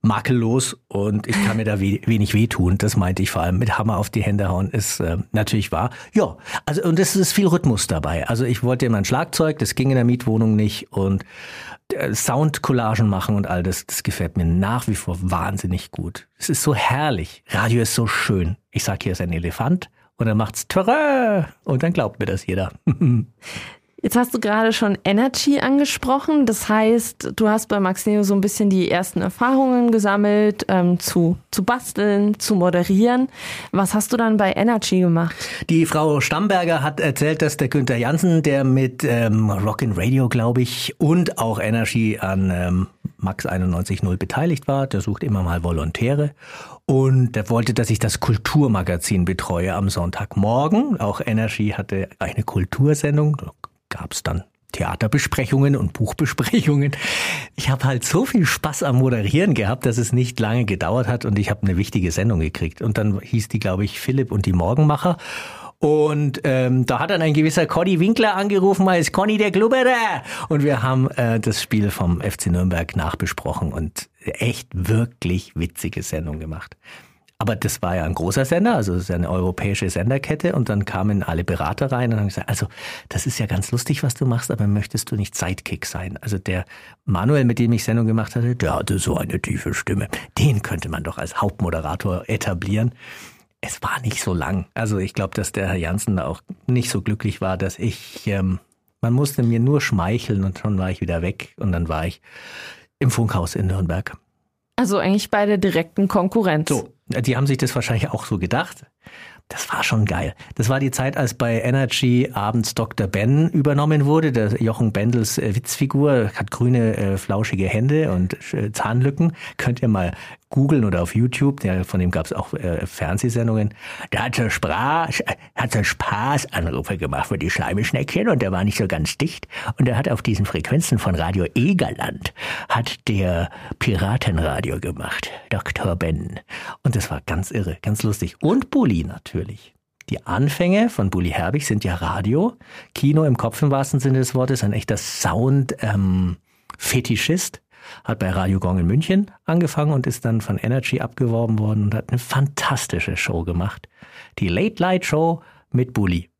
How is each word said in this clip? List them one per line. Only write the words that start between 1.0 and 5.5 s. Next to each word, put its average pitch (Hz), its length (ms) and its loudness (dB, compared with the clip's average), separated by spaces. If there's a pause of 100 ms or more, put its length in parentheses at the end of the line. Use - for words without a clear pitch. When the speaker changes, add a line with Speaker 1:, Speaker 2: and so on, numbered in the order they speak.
Speaker 1:
ich 110 80 0 (100)
kann 110 120 0
mir 110 60 -2
da 104 160 0
we-, 98 280 0
wenig 110 260 2
wehtun. 98 460 2
Das 104 180 0
meinte 92 240 0
ich 98 80 0
vor 87 140 -2
allem 90 160 0
mit 113 180 0
Hammer 110 200 0
auf 104 120 -2
die 104 140 -2
Hände 101 260 0
hauen, 92 220 -2
ist, - 280 -4
äh, 85 180 -2 (140)
natürlich 107 400 0